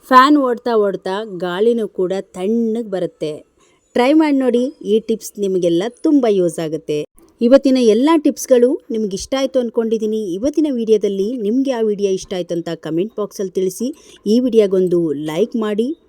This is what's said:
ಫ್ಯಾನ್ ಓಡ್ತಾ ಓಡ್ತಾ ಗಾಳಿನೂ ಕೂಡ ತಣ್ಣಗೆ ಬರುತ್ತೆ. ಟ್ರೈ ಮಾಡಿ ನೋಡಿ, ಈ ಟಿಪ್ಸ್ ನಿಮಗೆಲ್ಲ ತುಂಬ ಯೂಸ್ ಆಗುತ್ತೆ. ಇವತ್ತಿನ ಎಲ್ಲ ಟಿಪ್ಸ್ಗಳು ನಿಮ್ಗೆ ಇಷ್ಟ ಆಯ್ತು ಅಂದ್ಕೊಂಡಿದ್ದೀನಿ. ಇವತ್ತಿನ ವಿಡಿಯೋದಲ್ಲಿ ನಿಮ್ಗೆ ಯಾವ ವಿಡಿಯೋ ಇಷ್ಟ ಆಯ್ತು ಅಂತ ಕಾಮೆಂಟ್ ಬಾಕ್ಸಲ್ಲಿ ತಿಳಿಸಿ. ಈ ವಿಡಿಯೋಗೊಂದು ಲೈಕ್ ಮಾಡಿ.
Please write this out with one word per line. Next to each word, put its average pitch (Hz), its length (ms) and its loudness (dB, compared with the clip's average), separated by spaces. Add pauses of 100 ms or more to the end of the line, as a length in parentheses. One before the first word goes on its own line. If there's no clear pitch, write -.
ಫ್ಯಾನ್ 262 300 6 (100)
ಓಡ್ತಾ 240 260 -4 (120)
ಓಡ್ತಾ 190 300 -4 (300)
ಗಾಳಿನೂ 214 400 0 (140)
ಕೂಡ 185 140 -2 (240)
ತಣ್ಣಗೆ 220 580 -2
ಬರುತ್ತೆ. 165 360 -6 (640)
ಟ್ರೈ 247 160 2 (100)
ಮಾಡಿ 294 240 2
ನೋಡಿ, 240 180 2 (300)
ಈ 220 40 2 (120)
ಟಿಪ್ಸ್ - 240 -6 (120)
ನಿಮಗೆಲ್ಲ 175 380 0 (240)
ತುಂಬ 285 180 4 (140)
ಯೂಸ್ 175 260 0
ಆಗುತ್ತೆ. 151 340 -6 (480)
ಇವತ್ತಿನ 262 320 4 (140)
ಎಲ್ಲ 254 160 2 (140)
ಟಿಪ್ಸ್ಗಳು 247 460 2 (240)
ನಿಮ್ಗೆ 214 260 -4
ಇಷ್ಟ - 200 -8
ಆಯ್ತು 269 220 -2
ಅಂದ್ಕೊಂಡಿದ್ದೀನಿ. 220 580 -2 (180)
ಇವತ್ತಿನ 294 300 -2 (120)
ವಿಡಿಯೋದಲ್ಲಿ 208 480 0 (180)
ನಿಮ್ಗೆ 254 300 0
ಯಾವ 226 160 0
ವಿಡಿಯೋ 202 260 -2
ಇಷ್ಟ - 200 -10
ಆಯ್ತು 175 200 -6
ಅಂತ 170 120 -6 (160)
ಕಾಮೆಂಟ್ 170 340 -4
ಬಾಕ್ಸಲ್ಲಿ 196 400 -8
ತಿಳಿಸಿ. 190 280 -4 (460)
ಈ - 20 6 (100)
ವಿಡಿಯೋಗೊಂದು 190 540 2 (300)
ಲೈಕ್ 180 340 -2
ಮಾಡಿ. 214 240 -2 (220)